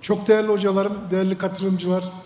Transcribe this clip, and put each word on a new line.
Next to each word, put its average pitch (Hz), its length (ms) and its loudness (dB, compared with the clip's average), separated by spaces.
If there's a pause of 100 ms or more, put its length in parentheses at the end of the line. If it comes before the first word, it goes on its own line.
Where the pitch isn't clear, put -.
Çok 202 280 -2
değerli 214 200 4
hocalarım, 196 440 2 (180)
değerli 190 280 0
katılımcılar 185 720 -2 (120)